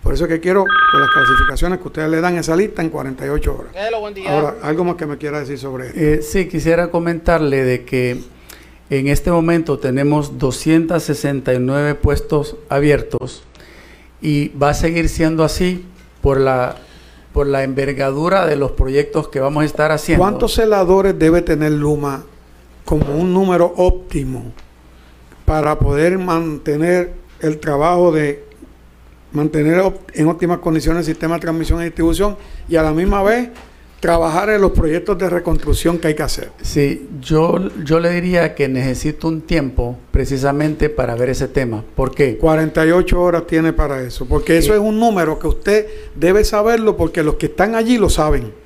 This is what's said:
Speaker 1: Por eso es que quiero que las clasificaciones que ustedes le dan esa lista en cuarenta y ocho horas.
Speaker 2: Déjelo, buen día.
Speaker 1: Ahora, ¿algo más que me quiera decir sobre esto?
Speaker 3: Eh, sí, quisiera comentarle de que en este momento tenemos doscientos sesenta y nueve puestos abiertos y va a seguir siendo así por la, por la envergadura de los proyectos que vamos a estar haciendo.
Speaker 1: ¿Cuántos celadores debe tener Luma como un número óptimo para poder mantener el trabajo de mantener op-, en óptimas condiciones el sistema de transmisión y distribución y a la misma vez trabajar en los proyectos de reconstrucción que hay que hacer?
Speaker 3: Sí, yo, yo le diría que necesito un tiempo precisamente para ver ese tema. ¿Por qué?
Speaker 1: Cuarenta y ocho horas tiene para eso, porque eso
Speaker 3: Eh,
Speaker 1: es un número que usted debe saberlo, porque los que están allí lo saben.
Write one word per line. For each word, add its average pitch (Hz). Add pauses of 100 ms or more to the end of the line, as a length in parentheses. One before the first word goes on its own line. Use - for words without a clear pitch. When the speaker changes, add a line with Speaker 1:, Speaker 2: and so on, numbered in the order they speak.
Speaker 1:
Por -
eso 151
es 160
que 165
quiero 190
que -
las -
clasificaciones -
que -
ustedes 156
le 160
dan 175
esa 160
lista 202
en 165
cuarenta 139
y -
ocho 151
horas. -
Speaker 2:
Déjelo, 220
buen 208
día. 190
Speaker 1:
Ahora, 147
¿algo 156
más 175
que 165
me 147
quiera 147
decir 139
sobre 127
esto? 143
Speaker 3:
Eh, 151
sí, 185
quisiera 165
comentarle 165
de 127
que 127 (680)
en 135
este 143
momento 165
tenemos 139
doscientos 160
sesenta 139
y 127
nueve 139
puestos 143 (140)
abiertos 143 (760)
y 147
va 139
a 151
seguir 165
siendo 160
así 180 (380)
por 139
la, 131 (580)
por 143
la 139
envergadura 139
de 151
los 135
proyectos 143
que 143
vamos 147
a -
estar 156
haciendo. 160
Speaker 1:
¿Cuántos 208
celadores 190
debe 165
tener 151
Luma 147 (600)
como 147
un 180
número 175
óptimo 135 (920)
para 151
poder 165
mantener 165 (280)
el 156
trabajo 165
de 147 (840)
mantener 156
op-, 190
en 151
óptimas 170
condiciones 160
el 156
sistema 165
de 160
transmisión 165
y 170
distribución 165 (320)
y 165
a 160
la 156
misma 196
vez 240 (500)
trabajar 170
en 208
los 180
proyectos 170
de 185
reconstrucción 170
que 165
hay 156
que 151
hacer? - (120)
Speaker 3:
Sí, - (120)
yo, 160 (240)
yo 160
le 170
diría 175
que 139
necesito 131
un 160
tiempo 127 (120)
precisamente 143
para 123
ver 123
ese 127
tema. 117 (100)
¿Por 127
qué? 131
Speaker 1:
Cuarenta 156
y 160
ocho 180
horas 170
tiene 160
para 143
eso, 123
porque 147
eso 185
Speaker 3:
Eh, 214
Speaker 1:
es 202
un 214
número 185
que -
usted 208 (300)
debe 185
saberlo, 220
porque 165
los 151
que 156
están 208
allí 233
lo 196
saben. 143 (140)